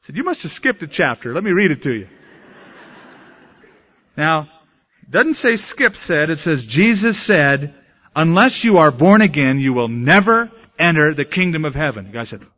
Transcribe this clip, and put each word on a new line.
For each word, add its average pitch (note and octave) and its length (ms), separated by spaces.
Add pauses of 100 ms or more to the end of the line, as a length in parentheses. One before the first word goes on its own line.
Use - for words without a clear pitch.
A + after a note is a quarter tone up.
I - 40
said, D3 100
"You C4+ 60
must F4+ 180
have E3 100
skipped - 300
a D#3+ 60
chapter. B2+ 440
Let E3+ 120
me G#3 80
read F#3 180
it C#3+ 140
to C3+ 100
you." G2+ 140 (2000)
Now, D#3 320 (540)
it - 80
doesn't C4 240
say A#3 220
Skip A3 380
said, D#3 360
it D3+ 80
says C#3+ 260
Jesus G3+ 560
said, C#3+ 540 (400)
"Unless F3 480
you G#3 160
are D3+ 120
born F#3 300
again, C#3 380
you C3+ 140
will A#2+ 160
never G3 600 (300)
enter D#3 340
the C#3+ 120
kingdom E3 400
of C#3 100
heaven." C3 300
The G2+ 60
guy A#2 120
said G#2+ 180 (160)